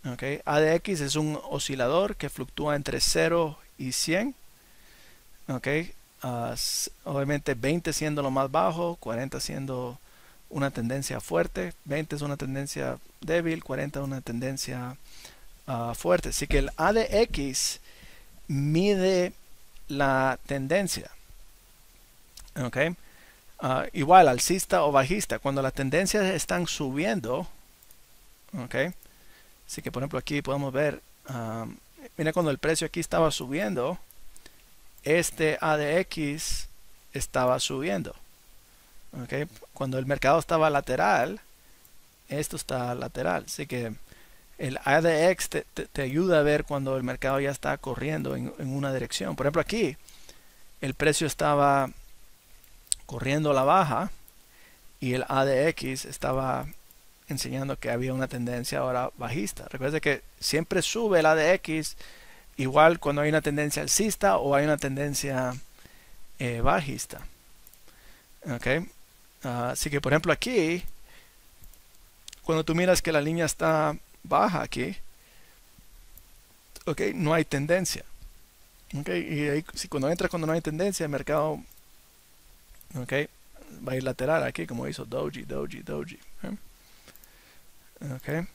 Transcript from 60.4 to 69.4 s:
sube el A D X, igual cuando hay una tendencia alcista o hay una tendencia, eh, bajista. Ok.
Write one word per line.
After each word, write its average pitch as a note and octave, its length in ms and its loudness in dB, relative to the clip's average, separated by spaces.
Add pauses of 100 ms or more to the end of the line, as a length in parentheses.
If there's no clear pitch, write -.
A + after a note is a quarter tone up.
sube G#3+ 380 2
el D#3 60 6
A D#3 100 8
D D#3+ 200 6
X, D#3+ 420 -4 (580)
igual D3+ 440 6
cuando D3 220 0
hay D3+ 80 2
una D3+ 120 4
tendencia D3 400 0
alcista G3 560 2
o C#3 180 4
hay C#3+ 80 6
una D3+ 140 4
tendencia, C3+ 800 -2 (840)
eh, A#2+ 220 -2
bajista. C#3 640 0 (1200)
Ok. A#2+ 180 -4 (760)